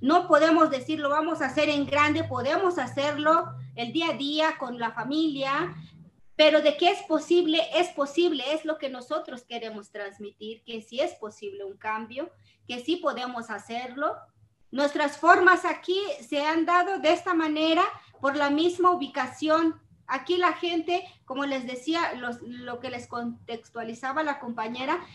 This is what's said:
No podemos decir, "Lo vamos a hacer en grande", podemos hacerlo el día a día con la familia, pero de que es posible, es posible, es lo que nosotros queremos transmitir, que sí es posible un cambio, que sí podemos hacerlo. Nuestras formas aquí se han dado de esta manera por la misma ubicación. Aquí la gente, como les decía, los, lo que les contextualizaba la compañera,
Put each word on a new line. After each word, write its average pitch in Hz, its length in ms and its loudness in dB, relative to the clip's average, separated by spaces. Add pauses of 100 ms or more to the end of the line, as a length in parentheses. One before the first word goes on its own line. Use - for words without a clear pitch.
No 339 260 4
podemos 320 440 6
decir, 277 280 -4
"Lo 294 100 0
vamos 311 320 0
a 285 60 0
hacer 294 220 0
en 285 180 0
grande", 294 380 2
podemos 320 540 0
hacerlo 294 680 2 (300)
el 233 160 -6
día 330 180 0
a 240 60 -2
día 302 420 0
con 240 200 -8
la 226 140 -4
familia, 277 840 -2 (640)
pero 302 240 8
de 294 160 4
que 349 140 4
es 381 120 -2
posible, 320 580 2 (140)
es 349 140 2
posible, 294 640 0
es 311 120 -4
lo 311 140 -4
que 294 100 -6
nosotros 262 540 -8
queremos 220 480 -10
transmitir, 208 720 -12
que 226 180 -10
sí 233 180 -6
es 349 140 -2
posible 202 500 -12
un - 120 -12
cambio, 226 540 -8 (380)
que 247 120 -8
sí 311 160 -2
podemos 247 540 -6
hacerlo. 247 640 -6 (560)
Nuestras 285 460 0
formas 359 480 6
aquí 349 360 -2 (200)
se 285 240 -4
han 320 220 0
dado 359 320 2
de 294 140 4
esta 349 220 0
manera 320 500 2 (360)
por 269 160 0
la 285 140 2
misma 349 400 2
ubicación. 311 880 0 (260)
Aquí 262 300 -2
la 349 160 4
gente, 349 500 -2 (220)
como 277 220 -4
les 269 200 -4
decía, 311 480 -4
los, 247 280 -8
lo 247 360 -12
que 254 120 -10
les 240 160 -10
contextualizaba 233 1160 -6
la 285 160 -2
compañera, 240 640 -4 (120)